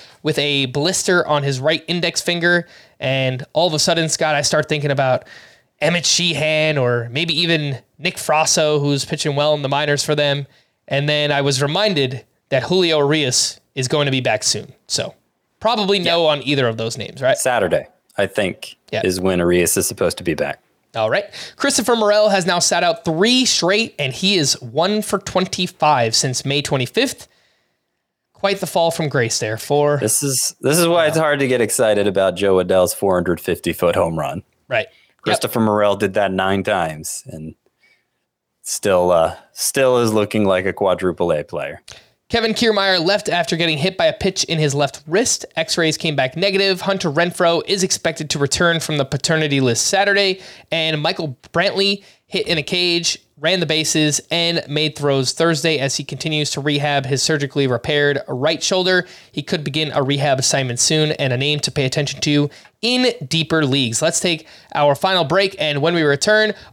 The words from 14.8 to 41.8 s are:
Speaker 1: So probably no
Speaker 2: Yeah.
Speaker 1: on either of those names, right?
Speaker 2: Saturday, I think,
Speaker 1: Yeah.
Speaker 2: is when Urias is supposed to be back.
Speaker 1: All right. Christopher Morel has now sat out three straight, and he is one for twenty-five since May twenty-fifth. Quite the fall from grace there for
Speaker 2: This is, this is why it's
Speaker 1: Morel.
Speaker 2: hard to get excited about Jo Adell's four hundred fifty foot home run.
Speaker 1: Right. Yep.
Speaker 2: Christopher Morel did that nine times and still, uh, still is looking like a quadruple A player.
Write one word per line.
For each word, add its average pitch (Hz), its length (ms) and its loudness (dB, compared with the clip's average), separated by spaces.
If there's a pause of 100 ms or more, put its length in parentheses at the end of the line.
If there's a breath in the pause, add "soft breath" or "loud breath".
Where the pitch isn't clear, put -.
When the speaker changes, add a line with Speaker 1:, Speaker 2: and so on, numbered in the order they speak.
Speaker 1:
So - 260 -6 (440)
probably 208 400 0
no 170 260 2
Speaker 2:
Yeah. 156 60 4
Speaker 1:
on 143 120 0
either 135 260 2
of 113 80 -2
those 113 220 -6
names, 120 240 -12
right? 127 140 4
Speaker 2:
Saturday, 104 500 0 (320)
I 101 80 0
think, - 500 -4 (160)
Speaker 1:
Yeah. 113 120 -2
Speaker 2:
is 92 160 0
when 92 180 0
Urias 87 380 2
is 90 100 0
supposed - 320 -2
to 90 60 -12
be 85 100 -2
back. 71 260 -6 (360)
Speaker 1:
All 110 140 0
right. 180 140 0 (320 loud breath)
Christopher 262 400 0
Morel 214 340 4
has 190 160 2
now 180 120 0
sat 175 240 0
out 170 220 0
three 220 400 2
straight, 208 540 0
and 135 140 -2
he 190 240 0
is 147 260 0
one 170 400 0
for 202 160 -2
twenty-five 151 960 0
since - 320 -2
May 143 160 0
twenty-fifth. 143 640 -2 (1080)
Quite 196 280 -2
the 185 60 -4
fall 165 240 2
from 165 200 -2
grace 147 280 0
there 110 200 -4
for 147 400 2
Speaker 2:
This 110 240 0
is, 139 400 -2
this 147 160 2
is 170 100 4
why 170 180 4
it's 151 100 0
Speaker 1:
Morel. 160 120 2
Speaker 2:
hard 147 120 0
to 139 80 2
get 123 120 2
excited 104 460 2
about 95 300 2
Jo 98 220 2
Adell's 92 360 2
four 98 200 0
hundred 87 260 0
fifty 85 340 -2
foot 85 200 0
home 85 240 0
run. 76 240 -6 (260)
Speaker 1:
Right. 113 200 -2
Yep. - 340 -20
Speaker 2:
Christopher 113 380 -2
Morel 104 360 2
did 98 180 -2
that 101 180 0
nine 95 300 0
times 82 640 -4
and 78 280 -14 (1080)
still, 90 480 2
uh, 85 260 2 (160)
still 127 460 2
is 117 160 2
looking 107 320 0
like 92 180 2
a 95 80 -2
quadruple 90 600 0
A 73 120 -2
player. 73 380 -10 (480 loud breath)